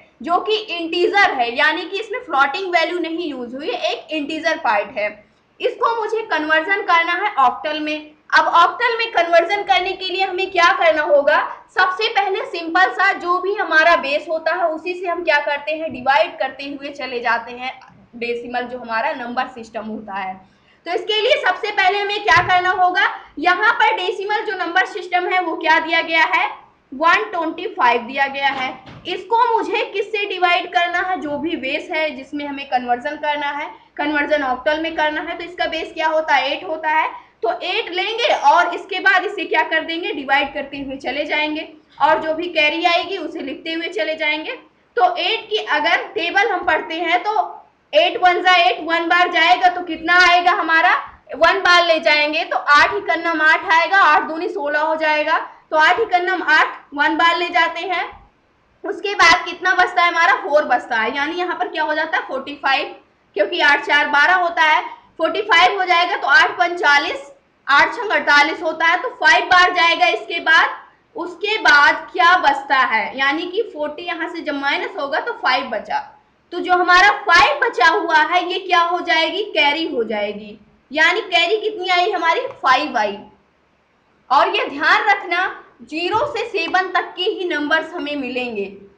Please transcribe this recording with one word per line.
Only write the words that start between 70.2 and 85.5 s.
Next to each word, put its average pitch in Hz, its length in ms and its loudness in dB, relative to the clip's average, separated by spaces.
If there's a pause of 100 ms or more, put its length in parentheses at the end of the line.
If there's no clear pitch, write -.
बाद 320 340 4 (420)
उसके 403 440 -6
बाद 302 520 4
क्या 359 260 6
बचता 302 400 2
है, 226 400 0
यानी 294 280 -2
कि 370 180 -2
फ़ोर्टी 302 400 -8
यहाँ 339 240 -6
से 339 140 -10
जब 285 140 -6
minus 302 420 -4
होगा 294 220 -4
तो 466 140 -6
फ़ाइव 254 340 -2
बचा, 202 300 -6 (540)
तो 349 80 -6
जो 359 140 -2
हमारा 359 360 6 (120)
फ़ाइव 370 380 4
बचा 466 280 2
हुआ 320 360 2
है 349 200 2
ये 370 160 -6
क्या 349 220 2
हो 349 180 0
जाएगी, 330 440 0
carry 311 420 0
हो 269 180 -2
जाएगी, 208 540 -6 (320)
यानी 330 320 2
carry 349 380 2
कितनी 370 300 -4
आई 359 200 2
हमारी, 339 300 0 (160)
फ़ाइव 262 420 0
आई। 208 180 -2 (1120)
और 311 180 4
ये 403 200 -2
ध्यान 339 400 0
रखना 381 380 0 (360)